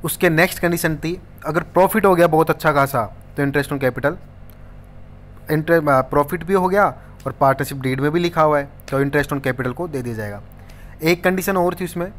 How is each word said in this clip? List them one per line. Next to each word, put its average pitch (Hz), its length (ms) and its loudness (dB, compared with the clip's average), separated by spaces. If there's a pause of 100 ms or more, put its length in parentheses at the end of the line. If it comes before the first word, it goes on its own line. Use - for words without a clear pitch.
उसके 170 260 0
नेक्स्ट 165 280 2
कंडीशन 170 380 -2
थी 170 240 -6 (260)
अगर 156 160 0
प्रॉफिट 190 440 2
हो 190 80 6
गया 170 120 6
बहुत 160 240 2
अच्छा 156 220 2
खासा 139 300 2 (340)
तो 143 100 0
interest 139 260 -2
on 135 100 -4
capital, 127 320 0 (1400)
इंटर-, 156 380 2
आ, 131 120 6
प्रॉफिट 147 440 0
भी 190 100 -2
हो 185 140 2
गया 196 180 4 (400)
और 127 60 -6
पार्टनरशिप 139 460 0
डीड 131 220 -4
में 147 100 0
भी 170 100 0
लिखा 170 220 0
हुआ 151 160 4
है 139 100 -4 (200)
तो 139 160 0
interest 143 280 0
on 143 120 -6
capital 127 280 -2
को 170 160 -8
दे 139 140 -8
दिया 117 120 -6
जाएगा। 104 280 -8 (600)
एक 170 220 0
कंडीशन 190 320 0
और 180 180 2
थी 185 100 -6
उसमें 175 340 -8